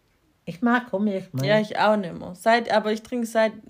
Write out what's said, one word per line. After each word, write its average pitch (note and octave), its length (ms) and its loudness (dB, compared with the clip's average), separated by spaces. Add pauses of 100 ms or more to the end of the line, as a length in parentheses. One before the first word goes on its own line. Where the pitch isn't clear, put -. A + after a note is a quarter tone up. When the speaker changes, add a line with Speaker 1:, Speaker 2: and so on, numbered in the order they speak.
(460)
Speaker 1:
Ich F3 160 -14
mag A#3+ 280 2
keine G3 140 -2
Milch F#3+ 300 -2
mehr. C3 100 -2
Speaker 2:
Ja, G#3 160 4
ich G#3 180 -4
auch G#3+ 180 4
nicht E3+ 220 -4
mehr. F3+ 160 -12
Seit, A#3 380 2
aber G#3+ 180 2
ich A3 120 -4
trink A#3+ 240 -6
seit, A3 260 0 (180)